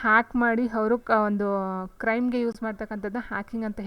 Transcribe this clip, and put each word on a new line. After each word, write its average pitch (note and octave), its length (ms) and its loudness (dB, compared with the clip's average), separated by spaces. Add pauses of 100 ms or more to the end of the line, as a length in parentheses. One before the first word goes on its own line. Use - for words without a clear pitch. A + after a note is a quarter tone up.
ಹ್ಯಾಕ್ A#3 420 4
ಮಾಡಿ A#3 220 2 (140)
ಅವರು A3 180 2 (100)
ಕ-, A3+ 100 4 (120)
ಒಂದು G3+ 180 0 (560)
ಕ್ರೈಮ್‌ಗೆ A#3+ 420 0
ಯೂಸ್ A3+ 200 -4
ಮಾಡ್ತಕ್ಕಂಥದ್ದನ್ನ G#3+ 640 -6
ಹ್ಯಾಕಿಂಗ್ A3 400 -6
ಅಂತ G#3 180 -8